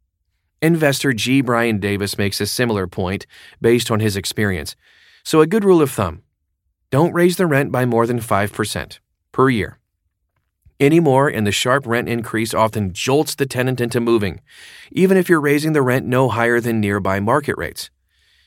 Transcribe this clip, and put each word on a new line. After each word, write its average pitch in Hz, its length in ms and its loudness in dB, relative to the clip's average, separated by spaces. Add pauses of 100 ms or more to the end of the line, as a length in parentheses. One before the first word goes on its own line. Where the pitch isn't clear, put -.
(600)
Investor 151 520 2
G. 123 300 0
Brian 117 360 0
Davis 101 400 -4
makes 101 220 -2
a 104 60 -4
similar 107 420 -2
point 98 360 -6 (360)
based 117 280 2
on 110 120 0
his 107 160 0
experience. 95 580 -4 (480)
So 156 180 2
a 156 60 6
good 202 160 0
rule 185 180 6
of 135 120 0
thumb, 85 300 -4 (680)
don't 143 240 2
raise 175 220 2
the 185 100 0
rent 139 240 0
by 127 140 0
more 117 240 2
than 120 100 -2
five 104 340 -2
percent - 460 -6 (320)
per 131 180 2
year. 104 300 -2 (1040)
Any 147 180 4
more, 143 300 4
and 107 180 -2
the 101 60 0
sharp 135 340 0
rent 117 220 -2
increase 113 440 -4
often 110 400 -2
jolts 147 440 -2
the 139 100 -2
tenant 127 340 -2
into 120 200 -2
moving, 110 400 0 (500)
even 190 260 4
if 180 120 2
you're 165 120 2
raising 147 340 0
the 143 80 2
rent 127 240 0
no 127 220 2
higher 117 300 2
than 117 220 0
nearby 101 400 0
market 127 360 -2
rates. - 320 -10 (580)